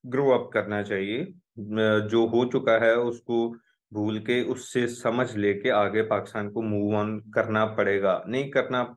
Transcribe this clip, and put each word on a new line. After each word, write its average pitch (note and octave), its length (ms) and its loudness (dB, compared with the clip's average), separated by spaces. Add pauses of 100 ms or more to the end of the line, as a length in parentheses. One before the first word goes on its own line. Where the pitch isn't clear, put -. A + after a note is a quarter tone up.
ग्रो C3 240 2
अप B2 220 2
करना G#2 300 0
चाहिए। G2+ 420 -4
अ, F#3+ 100 -14 (640)
जो A2 280 2
हो A#2 180 2
चुका B2 280 0
है A2+ 240 4
उसको A#2+ 600 -2 (360)
भूल G#2+ 260 -2
के, A#2+ 240 0
उससे B2+ 440 -2
समझ A#2+ 500 -2
लेके G2+ 340 0
आगे G#2 320 2
पाकिस्तान G#2 480 -4
को A2+ 120 -6
मूव G#2 320 0
ऑन G#2+ 260 -2
करना A2 460 0
पड़ेगा। G2 600 0
नहीं C3+ 240 -4
करना, B2+ 460 -2